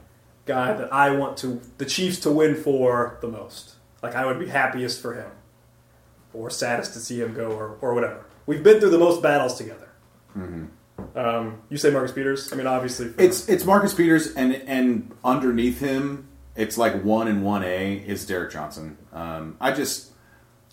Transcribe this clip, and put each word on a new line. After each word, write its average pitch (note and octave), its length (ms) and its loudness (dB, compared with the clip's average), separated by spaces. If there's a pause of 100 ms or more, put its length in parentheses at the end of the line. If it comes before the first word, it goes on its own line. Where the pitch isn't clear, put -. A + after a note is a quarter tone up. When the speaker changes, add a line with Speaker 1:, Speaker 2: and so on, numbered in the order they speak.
(460)
Speaker 1:
guy B2+ 260 0
that C3 200 -6
I C#3 220 6
want C3+ 240 -2
to, B2 220 -6 (180)
the C#3 60 -6
Chiefs F3+ 360 -2
to D#3 100 0
win D3+ 260 4
for B2+ 640 0
the A#2 80 -8
most. - 460 -16 (280)
Like, B2 120 -8
I C3 120 -2
would B2+ 120 -2
be F3+ 100 -8
happiest C3 540 -2
for A#2 120 -8
him. G#2+ 160 -14 (1000)
Or A2+ 180 -10
saddest A#2+ 440 -4
to A#2 40 -14
see A#2+ 220 -8
him A2+ 140 -4
go, A2+ 180 -6
or, A2 300 -8
or B2 120 0
whatever. A2+ 300 -2 (220)
We've D3+ 160 -2
been G#3+ 180 10
through G3 100 6
the E3 80 6
most E3+ 240 6
battles C#3+ 340 4
together. G#2+ 320 -14 (480)
Speaker 2:
Mm-hmm. F2 280 -10 (540)
Speaker 1:
Um, A2+ 500 -4
you D3 80 -8
say D3 140 2
Marcus B2+ 220 0
Peters? C3+ 400 -4
I C3 40 -6
mean, C3 100 -4
obviously. B2+ 440 -4
For D#3 120 0
Speaker 2:
It's, - 260 4
it's F3+ 160 2
Marcus G3+ 300 4
Peters, D#3+ 400 4
and, B2+ 200 2 (120)
and B2+ 460 0 (100)
underneath B2 580 2
him, C#3 480 -4 (280)
it's A2 220 -2
like G#2 260 2
one A2 240 2
and G2+ 160 0
one G2+ 180 0
A F#2+ 340 -2
is G2 300 -8
Derek F2+ 260 -4
Johnson. D#2 440 -12 (160)
Um, D#2+ 480 -10
I C3+ 120 0
just - 400 -6 (600)